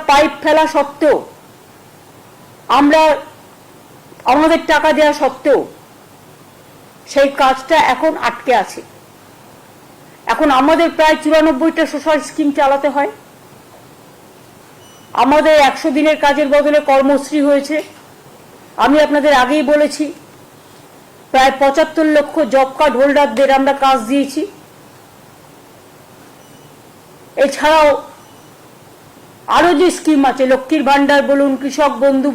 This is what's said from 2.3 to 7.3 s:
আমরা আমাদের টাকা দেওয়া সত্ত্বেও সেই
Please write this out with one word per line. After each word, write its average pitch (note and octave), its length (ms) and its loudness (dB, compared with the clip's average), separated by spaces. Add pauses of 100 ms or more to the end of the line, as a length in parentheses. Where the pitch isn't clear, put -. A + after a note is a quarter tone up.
আমরা D4 240 4 (1200)
আমাদের D#4+ 360 2 (100)
টাকা D#4 260 2
দেওয়া D4+ 160 2
সত্ত্বেও C#4 460 0 (1500)
সেই C#4 220 0 (120)